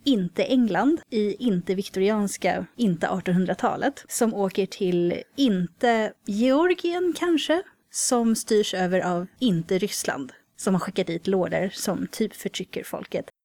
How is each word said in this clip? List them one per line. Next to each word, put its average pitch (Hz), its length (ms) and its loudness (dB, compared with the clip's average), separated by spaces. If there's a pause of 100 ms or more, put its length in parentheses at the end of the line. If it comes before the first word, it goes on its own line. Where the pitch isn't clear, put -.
inte 202 400 0
England, 247 680 2
i 208 260 0 (100)
inte 190 300 0
viktorianska, 196 920 -2 (100)
inte 185 340 0
artonhundratalet, 185 960 0
som 226 260 0
åker 196 320 0
till 175 560 0 (140)
inte 220 800 0 (120)
Georgien 339 920 2
kanske, 330 440 2 (300)
som 233 440 2
styrs 214 380 0
över 185 260 2
av 180 280 -2 (120)
inte 185 380 2
Ryssland, 139 560 -4 (240)
som 202 160 0
har 180 60 4
skickat 185 280 -4
dit 165 200 -6
lorder 175 460 0
som - 340 -4
typ - 280 -4
förtrycker - 480 -8
folket. - 420 -8 (200)